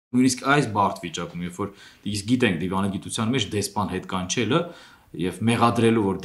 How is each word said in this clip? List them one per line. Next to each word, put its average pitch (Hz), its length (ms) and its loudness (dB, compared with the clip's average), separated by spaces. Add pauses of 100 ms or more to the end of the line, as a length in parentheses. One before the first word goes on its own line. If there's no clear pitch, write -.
(140)
Նույնիսկ 127 320 4
այս 139 240 6
բարդ 101 320 2
վիճակում, 85 400 -8
երբ 87 160 -8
որ 101 120 -4 (360)
իսկ 104 240 -6
գիտենք, 117 300 4
դիվանագիտության 95 760 -2
մեջ 117 160 -2
դեսպան 101 400 -4
հետ 92 220 -4
կանչելը 104 480 -2 (640)
և 90 240 -4
մեղադրելու, 113 580 4
որ 92 180 -2